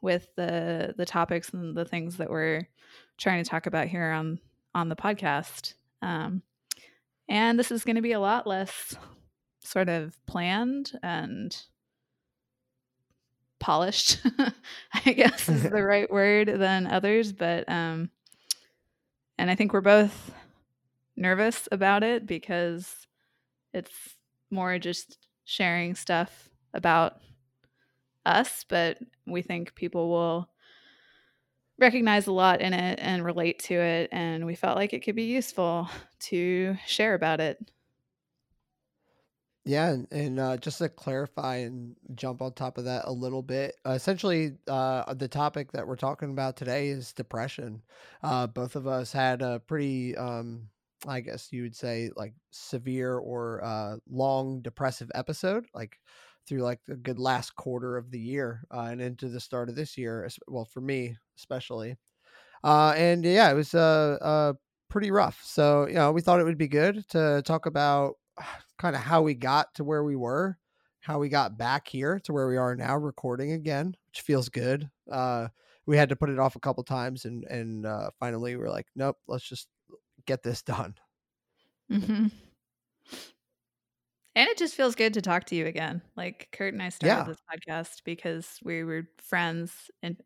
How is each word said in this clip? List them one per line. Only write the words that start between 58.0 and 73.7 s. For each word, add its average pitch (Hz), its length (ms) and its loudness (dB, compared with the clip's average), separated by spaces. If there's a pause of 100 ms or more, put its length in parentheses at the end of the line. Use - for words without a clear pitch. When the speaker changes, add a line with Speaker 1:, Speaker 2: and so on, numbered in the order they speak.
Speaker 2:
the 123 80 -10
year, 120 500 -6
uh, 123 120 -8 (100)
and 123 100 -8
into 123 280 -6
the 120 100 -10
start 120 300 -6
of 120 60 -8
this 151 220 -8
year, 113 280 -6
es-, - 120 -10 (100)
well, 120 180 -8
for 127 160 -14
me 127 360 -4 (200)
especially. 120 600 -8 (640)
Uh, 151 340 8
and 170 280 6
yeah, 185 260 8
it - 20 6
was, 147 200 0
uh, 156 480 6
uh, 151 320 4 (360)
pretty 202 220 0
rough. 190 320 2
So, 147 440 4
you - 80 -4
know, 151 160 6
we 165 100 2
thought 175 180 6
it 170 60 4
would 165 120 0
be 156 100 0
good 185 420 2
to 151 360 4
talk 160 200 0
about 143 500 2 (220)
<sighs> - 420 -16
kinda 160 180 0
how 156 240 4
we 151 120 4
got 131 420 0
to 156 80 -6
where 151 200 0
we 147 120 0
were, 143 420 -2 (440)
how 151 180 -4
we 143 100 0
got 120 280 2
back 123 300 -2
here 147 340 -2
to 160 120 -6
where 135 140 0
we 127 100 2
are 123 180 0
now 123 220 -2
recording 139 540 -4
again, 156 440 -4 (120)